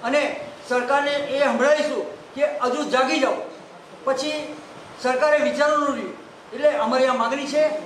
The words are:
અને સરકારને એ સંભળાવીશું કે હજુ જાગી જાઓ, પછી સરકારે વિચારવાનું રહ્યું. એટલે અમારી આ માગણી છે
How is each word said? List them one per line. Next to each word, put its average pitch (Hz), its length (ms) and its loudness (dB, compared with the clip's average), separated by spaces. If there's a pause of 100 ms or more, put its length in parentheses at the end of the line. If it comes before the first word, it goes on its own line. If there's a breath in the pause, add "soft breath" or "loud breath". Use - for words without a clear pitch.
અને 269 380 0 (280)
સરકારને 277 420 2
એ 285 320 0
સંભળાવીશું 269 640 2 (300)
કે 285 100 2 (180)
હજુ 254 260 -2
જાગી 262 300 2
જાઓ, - 160 2 (720)
પછી 302 500 -4 (460)
સરકારે 269 360 4
વિચારવાનું 277 580 2
રહ્યું. - 180 -8 (400)
એટલે 285 240 2
અમારી 247 280 2
આ 254 80 4
માગણી 254 320 0
છે 302 240 2 (160)